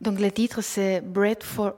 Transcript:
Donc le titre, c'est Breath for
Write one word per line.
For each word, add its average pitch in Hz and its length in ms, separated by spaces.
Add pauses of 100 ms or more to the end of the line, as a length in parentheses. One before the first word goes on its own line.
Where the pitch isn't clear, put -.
Donc 196 180
le 196 120
titre, 226 300
c'est 190 400
Breath 202 420
for 202 340